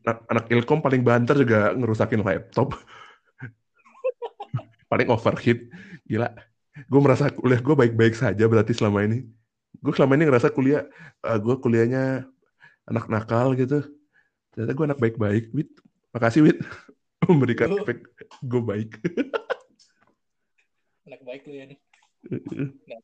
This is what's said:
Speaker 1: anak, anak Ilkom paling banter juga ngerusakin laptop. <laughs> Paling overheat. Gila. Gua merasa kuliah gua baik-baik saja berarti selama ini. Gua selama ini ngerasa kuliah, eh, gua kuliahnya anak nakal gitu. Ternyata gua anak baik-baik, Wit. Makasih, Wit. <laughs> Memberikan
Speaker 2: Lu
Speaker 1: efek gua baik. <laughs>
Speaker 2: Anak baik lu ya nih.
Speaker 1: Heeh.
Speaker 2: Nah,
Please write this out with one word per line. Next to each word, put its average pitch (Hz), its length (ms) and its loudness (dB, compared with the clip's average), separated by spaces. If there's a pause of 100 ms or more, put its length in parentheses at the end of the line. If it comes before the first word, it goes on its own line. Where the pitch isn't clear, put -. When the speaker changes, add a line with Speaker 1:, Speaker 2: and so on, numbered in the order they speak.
Speaker 1:
anak, 117 120 -2 (120)
anak 117 140 0 (100)
Ilkom 120 280 2
paling 131 200 2
banter 120 360 4
juga 107 360 4
ngerusakin 110 480 0
laptop. 101 560 -2 (960)
<laughs> - 1160 -12
Paling 120 160 0
overheat. 117 640 -2 (360)
Gila. 110 240 -4 (600)
Gua 135 120 6
merasa 131 280 4
kuliah 123 320 0
gua 139 160 2
baik-baik 113 400 4
saja 107 320 0
berarti 110 240 2
selama 104 320 0
ini. 113 160 -4 (560)
Gua 143 160 -4
selama 135 240 4
ini 165 80 4
ngerasa 143 240 4
kuliah, 135 320 0 (400)
eh, 113 160 -2
gua 123 240 -2
kuliahnya 127 640 0 (640)
anak 113 160 -4
nakal 117 480 0
gitu. 131 320 -2 (640)
Ternyata 120 240 -8
gua 151 160 -2
anak 135 80 -4
baik-baik, 113 560 -2
Wit. 147 160 -6 (400)
Makasih, 117 320 2
Wit. 156 160 4
<laughs> - 320 -16 (380)
Memberikan 123 420 2
Speaker 2:
Lu 196 140 -4
Speaker 1:
efek - 240 -8 (320)
gua 123 240 -4
baik. 110 340 -6
<laughs> - 2000 -12
Speaker 2:
Anak 135 200 -20
baik 135 200 -16
lu 147 80 -18
ya 135 140 -18
nih. 165 100 -20 (540)
Speaker 1:
Heeh. 135 360 -8 (200)
Speaker 2:
Nah, 117 160 -20